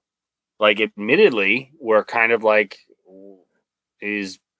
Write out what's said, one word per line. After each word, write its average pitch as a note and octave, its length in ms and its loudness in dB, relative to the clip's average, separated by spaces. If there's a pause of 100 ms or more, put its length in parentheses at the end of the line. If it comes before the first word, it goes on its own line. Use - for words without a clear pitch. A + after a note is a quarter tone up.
(600)
like, G#2+ 220 2
admittedly A2+ 1000 0
were G#2+ 240 0
kind A2+ 280 -2
of A2 120 -2
like, G#2+ 360 0 (1200)
is, G#2 380 -6 (200)